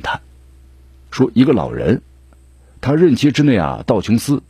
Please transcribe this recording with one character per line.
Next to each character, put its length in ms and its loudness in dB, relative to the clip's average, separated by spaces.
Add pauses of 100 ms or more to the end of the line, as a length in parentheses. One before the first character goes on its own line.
叹， 180 -8 (880)
说 240 0
一 100 4
个 80 2
老 200 0
人， 320 -2 (760)
他 140 -2
任 220 4
期 160 0
之 100 -2
内 160 4
啊， 300 -4
道 140 0
琼 180 0
斯、 300 -4